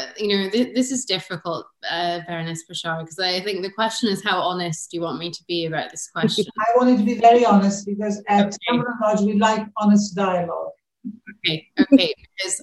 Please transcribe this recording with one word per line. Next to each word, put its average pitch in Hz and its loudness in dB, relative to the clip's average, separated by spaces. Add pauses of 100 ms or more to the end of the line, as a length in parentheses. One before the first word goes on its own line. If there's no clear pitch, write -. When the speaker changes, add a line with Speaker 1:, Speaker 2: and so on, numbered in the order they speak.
(180)
Speaker 1:
you 208 0
know, 196 0
th-, 240 0
this 254 0
is 262 -6
difficult, 175 -6 (200)
uh, 170 -4
Baroness 165 -8
Bashar, 165 -8
'cause 160 -18
I 185 -2
think 190 -6
the 190 -6
question 220 -2
is, 196 -2
how 185 0
honest 175 -4
do 170 -8
you 170 -4
want 143 -6
me 170 -8
to - -16
be 170 -4
about 156 -6
this - -14
question? 208 0
Speaker 2:
<laughs> - -14
I 226 2
wanted 247 4
to 208 2
be 233 0
very 233 8
honest 202 4
because 202 -4
at 202 4
Speaker 1:
Okay. - -8 (100)
Speaker 2:
Cameron 247 0
Lodge, 214 2
we 208 2
like 214 2 (100)
honest 208 4
dialogue. 175 -2 (760)
Speaker 1:
Okay, 156 -2 (120)
okay, 170 6
because - -8